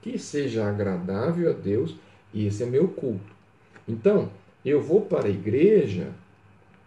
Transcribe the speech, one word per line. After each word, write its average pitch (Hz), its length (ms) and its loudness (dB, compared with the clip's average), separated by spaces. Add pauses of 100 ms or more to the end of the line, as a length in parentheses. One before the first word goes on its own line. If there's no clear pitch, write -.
que 233 180 -8
seja 117 500 -4
agradável 104 840 -2
a - 20 0
Deus, 113 440 -2 (360)
e 107 140 -2
esse 101 160 -2
é 120 40 -2
meu 135 220 2
culto. 113 440 -6 (560)
Então, 123 420 2 (340)
eu 143 160 2
vou 180 220 2
para 143 240 0
a 104 40 2
igreja 107 840 2 (760)